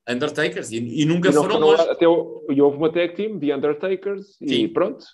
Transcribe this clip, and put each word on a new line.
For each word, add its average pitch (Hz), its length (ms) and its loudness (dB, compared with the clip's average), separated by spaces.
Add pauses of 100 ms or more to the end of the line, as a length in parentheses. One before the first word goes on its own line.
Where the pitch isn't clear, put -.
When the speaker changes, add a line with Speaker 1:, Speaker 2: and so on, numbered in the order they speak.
Speaker 1:
Undertakers, 151 640 -4
e, 113 60 -4 (240)
e - 40 2
nunca 175 240 2
Speaker 2:
E - 40 4
não 147 100 4
Speaker 1:
foram - 120 0
Speaker 2:
foram 156 160 4
Speaker 1:
longe. 160 140 6
Speaker 2:
lá, - 60 -2
até 170 160 2
o-, - 420 0
e 135 120 2
houve 143 160 4
uma 156 120 0
tag 170 240 -2
team, 208 280 -6
The 143 160 0
Undertakers, 190 840 -6
e - 60 -10
Speaker 1:
Sim. 117 220 0
Speaker 2:
pronto, 139 340 -2 (100)